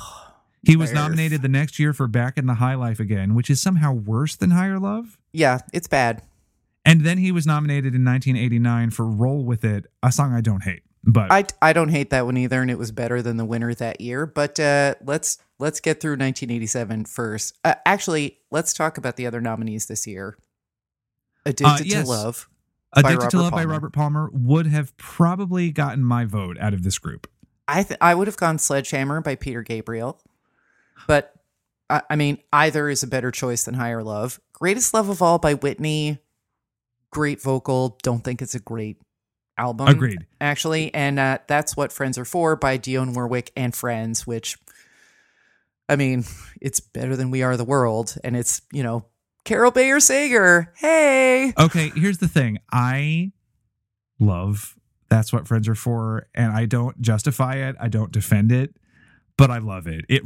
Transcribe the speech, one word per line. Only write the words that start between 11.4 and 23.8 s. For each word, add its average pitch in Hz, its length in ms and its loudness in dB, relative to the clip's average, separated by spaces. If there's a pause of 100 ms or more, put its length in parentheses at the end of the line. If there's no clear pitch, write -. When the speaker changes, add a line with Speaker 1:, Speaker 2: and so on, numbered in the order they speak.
Speaker 2:
I 160 100 6
don't 160 160 2
hate 147 220 0
that 127 160 2
one 127 100 0
either, 127 240 0
and 127 100 -2
it 120 80 -2
was 117 140 -6
better 120 300 -4
than 117 160 -4
the 113 80 -2
winner 117 280 -4
that 113 280 -8
year. 123 240 -6
But, 147 340 -4
uh, 143 420 2
let's, 147 360 -4 (200)
let's 151 220 -4
get 156 200 -2
through 151 160 -4
nineteen 131 340 -4
eighty-seven 113 560 -4
first. - 580 -8
Uh, 165 100 4 (120)
actually, 165 520 -2 (120)
let's 160 240 -2
talk 156 240 -2
about 123 180 -6
the 123 100 -6
other 117 140 -6
nominees 113 460 -4
this 107 200 -8
year. 98 300 -12 (1120)
Addicted 143 200 -2
Speaker 1:
Uh, 147 180 6
yes. 196 200 0
Speaker 2:
to 123 60 -4
Love 113 380 -4 (460)
by 139 60 6
Speaker 1:
Addicted 127 300 4
to 185 80 2
Speaker 2:
Robert 175 60 4
Speaker 1:
Love 170 80 0
by - 100 -2
Speaker 2:
Palmer. 160 100 0
Speaker 1:
Robert 151 220 -4